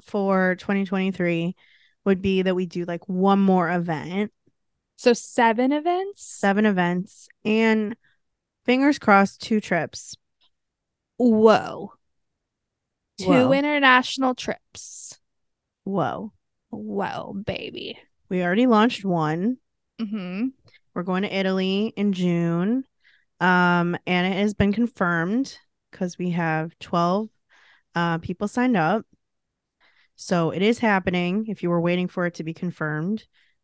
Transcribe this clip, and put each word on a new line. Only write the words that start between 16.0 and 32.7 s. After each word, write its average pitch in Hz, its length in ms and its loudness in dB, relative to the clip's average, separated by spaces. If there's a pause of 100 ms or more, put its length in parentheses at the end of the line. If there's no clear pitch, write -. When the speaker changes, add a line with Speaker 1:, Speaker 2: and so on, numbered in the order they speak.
Speaker 2:
Whoa, 208 640 -8 (120)
baby. - 520 -10 (320)
Speaker 1:
We 180 120 -2
already 190 240 2
launched 220 400 4
one. 175 500 0 (420)
Speaker 2:
Mm-hmm. 202 500 -6 (460)
Speaker 1:
We're 214 80 -6
going 185 200 -2
to 202 120 -6
Italy 190 640 -2
in 202 160 0
June. 175 720 0 (560)
Um, 175 560 2 (100)
and 180 260 0
it 175 60 -2
has 208 140 0
been 202 220 0
confirmed 196 800 -2 (360)
'cause 180 260 -8
we 180 140 -4
have 165 460 -2
twelve, 185 520 0 (640)
uh, 170 240 -2
people 185 300 -6
signed 247 280 0
up. 180 300 0 (1080)
So 170 340 -2
it 165 100 -4
is 220 180 2
happening. 185 720 0
If 196 140 -8
you 175 80 -2
were 175 100 0
waiting 175 280 0
for 175 180 -4
it 175 80 -6
to 165 100 -10
be 160 80 -8
confirmed, 160 720 -6 (400)